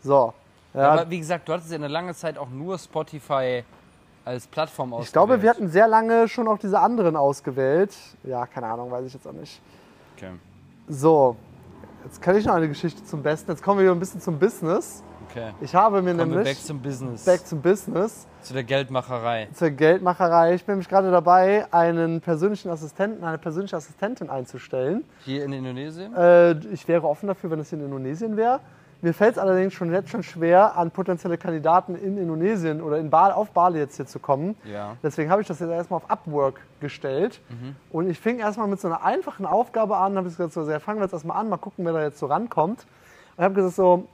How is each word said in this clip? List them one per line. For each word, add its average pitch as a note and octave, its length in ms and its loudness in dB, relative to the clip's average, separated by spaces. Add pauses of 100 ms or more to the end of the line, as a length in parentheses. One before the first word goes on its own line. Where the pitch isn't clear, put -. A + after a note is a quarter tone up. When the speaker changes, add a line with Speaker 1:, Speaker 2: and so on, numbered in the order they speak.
Speaker 1:
So. C3 300 2 (400)
Ja. C#3 180 4
Speaker 2:
Aber E3 180 2
wie F3 100 -6
gesagt, D#3+ 280 -8
du D#3 60 -4
hattest E3 160 -8
ja E3+ 60 -10
eine D3+ 120 -8
lange E3 280 -8
Zeit D#3 220 -10
auch C#3 120 -12
nur D#3 280 -10
Spotify C3+ 880 -4 (600)
als B2 240 -10
Plattform D3 540 -6
Speaker 1:
Ich A#2 100 -12
glaube, F#3 180 6
wir B3+ 60 6 (160)
Speaker 2:
ausgewählt. - 40 4
Speaker 1:
hatten G3+ 140 -4
sehr F#3+ 180 6
lange A3+ 400 4
schon A3+ 200 -2
auch G#3+ 100 0
diese G3+ 220 0
anderen F#3 360 2
ausgewählt. C#3 800 0 (280)
Ja, B2 220 -6
keine A#2+ 220 -10
Ahnung, A#2+ 240 -8
weiß B2 140 -6
ich B2+ 80 -14
jetzt C3+ 140 -20
auch - 60 -18
nicht. D3+ 280 -18 (540)
Speaker 2:
Okay. F#2 160 -16 (560)
Speaker 1:
So, C#3+ 480 4 (720)
jetzt - 160 -18
kann F#3 160 2
ich G#3+ 80 0
noch A#3 80 2
eine E3 140 2
Geschichte D3+ 360 -6
zum D3+ 180 -10
Besten. D3+ 300 -4
Jetzt D3+ 120 -8
kommen G3+ 160 0
wir F#3+ 60 6
wieder F#3 100 4
ein F3 40 -2
bisschen F#3 220 -8
zum D#3+ 180 -4
Business. F#3+ 640 -2 (260)
Speaker 2:
Okay. A2+ 220 -10 (100)
Speaker 1:
Ich C#3+ 140 -10
habe G3 260 4
mir F3+ 100 0
Speaker 2:
Kommen E3+ 80 0
wir E3 60 2 (120)
Speaker 1:
nämlich C#3 200 0
Speaker 2:
back - 80 -16
zum D3 160 -10
Business. B2+ 440 -8
Speaker 1:
back F3+ 200 2
zum D#3 160 -6
Business. F#3+ 680 -2 (140)
Speaker 2:
Zu - 120 -16
der C3 100 -4
Geldmacherei. B2 880 -2
Speaker 1:
Zur E3 160 0
Geldmacherei. E3+ 840 4
Ich F3+ 100 -8
bin G#3 80 -2
nämlich F#3+ 160 -4
gerade F#3+ 220 4
dabei, F#3 600 6
einen E3 500 2
persönlichen F#3 480 -2
Assistenten, E3+ 540 -6
eine D#3+ 140 -6
persönliche F3+ 400 -8
Assistentin F3+ 520 -8
einzustellen. C3+ 720 -4 (220)
Speaker 2:
Hier C#3 200 -6
in C#3 80 -6
Indonesien? C#3+ 640 -10
Speaker 1:
Äh, F3 360 8 (220)
ich - 140 -12
wäre E3 200 2
offen D3 200 -4
dafür, F#3 240 -6
wenn D#3+ 80 -4
es D3 100 -10
hier D#3+ 100 -10
in C#3+ 60 -10
Indonesien C#3 500 -8
wäre. A#3+ 240 0 (440)
Mir E3+ 120 0
fällt's A3 240 4
allerdings F#3 340 2
schon E3+ 180 -4
jetzt F3 180 -2
schon - 120 -8
schwer, F3 560 4
an E3+ 140 0
potenzielle F3+ 460 -4
Kandidaten E3+ 580 0
in G3+ 240 -6
Indonesien E3 640 -2
oder D3+ 160 -2
in D#3 100 -6
Bali, E3 240 4
auf G#3 160 -2
Bali F3 300 2
jetzt C#3+ 160 -4
hier C#3 100 -10
zu - 140 -14
kommen. D3+ 360 -2 (100)
Speaker 2:
Ja. G#2 360 -10
Speaker 1:
Deswegen D#3 300 -2
habe G3+ 100 2
ich G3+ 60 -6
das E3 120 -8
jetzt E3+ 120 -6
erstmal E3+ 260 -6
auf - 140 -6
Upwork D3 480 -2 (220)
gestellt. C#3+ 580 -4 (100)
Speaker 2:
Mhm. B2 260 -16 (140)
Speaker 1:
Und E3+ 220 -4
ich E3 80 -8
fing A#3 180 -2
erstmal G#3+ 300 -4
mit G3 120 -4
so - 80 -6
einer E3 160 -4
einfachen G#3+ 440 -4
Aufgabe G#3+ 500 0
an, G3 200 0
habe F#3 100 -4
ich E3 100 -12
gesagt, E3+ 160 -4
so, D#3 160 -6
ja, D3+ 100 -2
fangen G#3+ 200 -8
wir G3 60 0
jetzt F#3 80 -6
erstmal E3 240 -8
an, A3 120 -4
mal F3+ 80 -2
gucken, - 280 -10
wer E3 80 -2
da D#3+ 100 0
jetzt D3 160 -6
so D3+ 80 -6
rankommt. E3 580 -2 (520)
Und E3+ 60 0
habe F#3+ 120 2
gesagt F#3 180 0
so F3+ 400 4